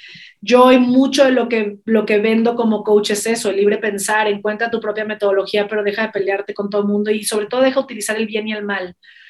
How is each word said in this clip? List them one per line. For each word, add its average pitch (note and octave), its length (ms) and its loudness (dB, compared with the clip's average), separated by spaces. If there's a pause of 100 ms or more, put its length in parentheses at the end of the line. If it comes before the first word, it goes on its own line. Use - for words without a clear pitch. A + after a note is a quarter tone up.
(400)
yo A#3+ 260 6
hoy B3+ 120 8
mucho B3+ 460 4
de C4 80 4
lo A#3+ 160 2
que, G#3 380 -2
lo A3 200 2
que G#3+ 120 2
vendo A3+ 360 2
como A3 300 0
coach G#3 260 2
es G#3 160 -2
eso, A3+ 240 -2
el F#3+ 60 -4
libre G3+ 220 2
pensar, G#3+ 500 -2
encuentra G#3+ 420 -4
tu A3+ 100 -4
propia G#3+ 240 -4
metodología, G3+ 600 0
pero G#3+ 160 -4
deja G3+ 200 -2
de G#3+ 100 -2
pelearte G3 420 -4
con G3+ 160 -6
todo G#3 120 0
el G#3 60 -2
mundo G#3 220 0
y G#3+ 140 -4
sobre G#3 220 -4
todo B3 160 -2
deja C4 180 2
utilizar A3 360 -6
el A3 100 -2
bien G#3+ 220 -6
y G#3+ 40 -6
el G#3 120 -8
mal. F#3+ 300 -6 (360)